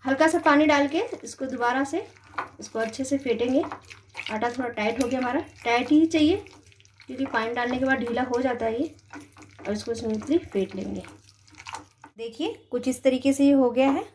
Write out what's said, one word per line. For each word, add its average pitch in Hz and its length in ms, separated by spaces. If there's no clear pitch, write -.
हल्का 269 240
सा 330 120
पानी 302 260
डाल 285 220
के 320 120
इसको - 220
दोबारा 254 380
से 320 140
इसको 214 180
अच्छे 226 260
से 277 140
फेंटेंगे। 262 440
आटा 220 180
थोड़ा 240 200
tight 226 340
हो 240 60
गया 254 100
हमारा, 254 220
Tight 240 260
ही 311 160
चाहिए 320 300
क्योंकि 269 200
पानी 226 280
डालने 247 240
के 262 60
बाद 262 140
ढीला 233 260
हो 247 160
जाता 240 260
है 226 140
ये। 330 140
और - 140
इसको 220 220
smoothly 226 460
फेंट 196 340
लेंगे। 196 280
देखिए 233 360
कुछ 247 180
इस 254 140
तरीके 262 300
से 277 120
ये 285 80
हो 262 180
गया 262 200
है। 349 140